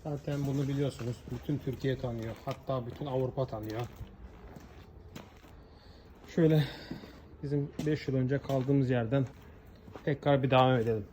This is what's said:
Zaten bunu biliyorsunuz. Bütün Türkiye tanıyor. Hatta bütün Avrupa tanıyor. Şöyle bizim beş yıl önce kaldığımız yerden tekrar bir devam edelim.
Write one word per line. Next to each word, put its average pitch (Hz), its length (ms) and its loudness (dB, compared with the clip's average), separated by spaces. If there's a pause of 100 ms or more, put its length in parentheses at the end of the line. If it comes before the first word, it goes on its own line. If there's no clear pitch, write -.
Zaten 143 440 -4
bunu 139 200 0
biliyorsunuz. 135 480 -2 (160)
Bütün 135 260 -2
Türkiye 131 400 -2
tanıyor. 117 380 -4 (100)
Hatta 131 400 -4
bütün 120 200 -8
Avrupa 131 420 0
tanıyor. 107 340 -6 (2500)
Şöyle 156 280 8 (800)
bizim 143 280 0 (140)
beş 151 220 0
yıl 131 80 0
önce 131 220 2
kaldığımız 135 520 2
yerden 127 360 2 (800)
tekrar 143 380 4
bir 135 80 2
devam 131 280 8
edelim. 110 340 0